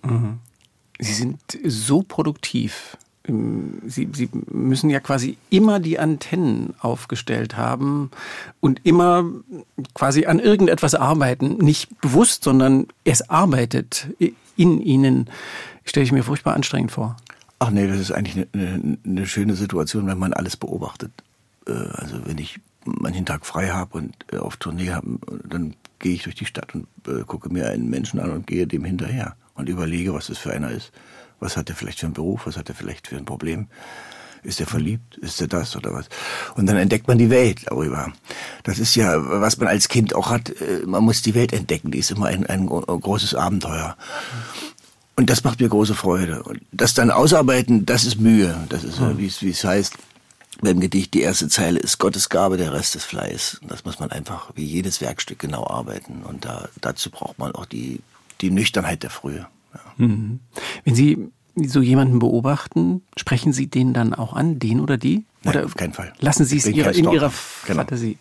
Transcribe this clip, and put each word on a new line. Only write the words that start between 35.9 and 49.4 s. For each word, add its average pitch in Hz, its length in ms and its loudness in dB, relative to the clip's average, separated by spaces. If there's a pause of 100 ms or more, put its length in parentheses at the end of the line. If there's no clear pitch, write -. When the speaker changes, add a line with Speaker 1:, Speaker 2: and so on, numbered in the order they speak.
Speaker 2:
was? - 140 -10 (480)
Und 101 120 2
dann 104 100 6
entdeckt 98 300 2
man 123 100 6
die 117 120 8
Welt 123 380 6
darüber. 71 440 -4 (520)
Das - 160 -2
ist 113 160 2
ja, 107 180 4 (280)
was 110 160 2
man 113 120 2
als 101 180 2
Kind 113 260 2
auch - 160 0
hat. 120 200 0 (120)
Äh, 90 240 -2
man 92 200 2
muss 113 160 4
die 110 140 0
Welt 120 180 4
entdecken. - 380 -2
Die - 80 -2
ist - 120 -2
immer 101 160 -2
ein, 92 180 -2
ein 95 220 -2
gro-, 85 140 -2 (180)
großes - 340 -2
Abenteuer. 80 640 -4 (1200)
Und 123 120 4
das 117 160 2
macht 120 160 2
mir 113 80 4
große 104 260 4
Freude. 87 480 0
Und - 160 -10 (120)
das 120 220 2
dann 120 160 6
ausarbeiten, 127 760 4
das 120 200 2
ist 113 140 -2
Mühe. 107 360 6 (140)
Das - 140 -4
ist, - 160 -8
äh, 123 100 2
Speaker 1:
Hm. - 80 0
Speaker 2:
wie 98 100 -2
es, - 140 -6